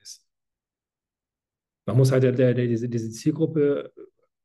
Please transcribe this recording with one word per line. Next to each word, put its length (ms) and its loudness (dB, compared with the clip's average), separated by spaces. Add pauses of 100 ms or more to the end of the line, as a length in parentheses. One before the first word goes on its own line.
ist. 240 -20 (1600)
Man 120 0
muss 140 4
halt 120 4
der, 80 4
der, 240 2
der, 100 0
diese, 240 -2
diese 220 -6
Zielgruppe 840 -2 (520)